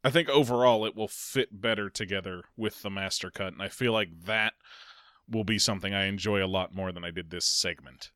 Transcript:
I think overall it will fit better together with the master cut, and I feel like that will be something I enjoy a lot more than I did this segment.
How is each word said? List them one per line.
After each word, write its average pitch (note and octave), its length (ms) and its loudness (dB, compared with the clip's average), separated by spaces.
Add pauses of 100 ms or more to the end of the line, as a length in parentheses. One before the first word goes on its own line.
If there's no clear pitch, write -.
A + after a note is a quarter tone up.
I C3 80 2
think D#3 180 4
overall B2 580 6
it G#2+ 100 -4
will G#2+ 120 -2
fit - 520 -4
better G#2 300 0
together F#2 520 -6 (140)
with G#2+ 260 -4
the G2+ 80 -6
master G2 400 -4
cut, F#2+ 220 -6
and F#2 100 -10
I G2 60 -6
feel A#2+ 240 -2
like G#2+ 160 2 (160)
that A2 300 0 (760)
will A2+ 160 -2
be G#2+ 140 0
something G2 360 0
I G2 120 2
enjoy G2+ 380 0
a F#2 40 -2
lot F#2 260 -2
more F#2 160 -4
than F2 140 -10
I F2 80 -8
did E2 180 -8
this F2 140 -6
segment. - 720 -4